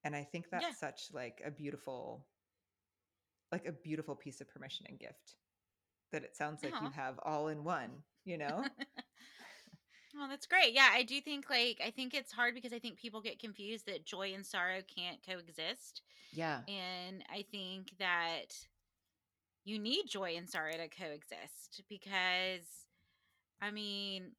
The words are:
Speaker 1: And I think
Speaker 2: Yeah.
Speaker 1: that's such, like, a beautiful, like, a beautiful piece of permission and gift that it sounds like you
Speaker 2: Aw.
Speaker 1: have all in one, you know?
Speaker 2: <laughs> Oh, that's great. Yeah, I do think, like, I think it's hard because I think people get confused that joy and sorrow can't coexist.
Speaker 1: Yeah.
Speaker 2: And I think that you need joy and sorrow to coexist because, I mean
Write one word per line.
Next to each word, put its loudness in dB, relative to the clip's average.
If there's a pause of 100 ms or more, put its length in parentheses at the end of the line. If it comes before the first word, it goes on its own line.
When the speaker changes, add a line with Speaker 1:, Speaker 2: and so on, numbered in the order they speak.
Speaker 1:
And 0
I -4
think -8
Speaker 2:
Yeah. 0
Speaker 1:
that's -12
such, -6
like, -6
a -4
beautiful, -6 (1200)
like, 0
a -2
beautiful -4
piece -12
of -16
permission -10
and -14
gift -16 (760)
that -2
it -14
sounds -2
like 0
you 0
Speaker 2:
Aw. -4
Speaker 1:
have -2
all 2
in -4
one, -2 (220)
you -2
know? 0
Speaker 2:
<laughs> -10 (1120)
Oh, -4
that's -6
great. 10
Yeah, 12
I 8
do 0
think, -4
like, 4
I 0
think -4
it's -2
hard 4
because -6
I -4
think -8
people -8
get -6
confused -6
that -6
joy -4
and -8
sorrow 0 (140)
can't -6
coexist. -6 (300)
Speaker 1:
Yeah. 0
Speaker 2:
And -6
I -6
think -8
that 2 (1120)
you -2
need 2
joy -2
and -6
sorrow -2
to -4
coexist -10
because, 0 (760)
I 0
mean -4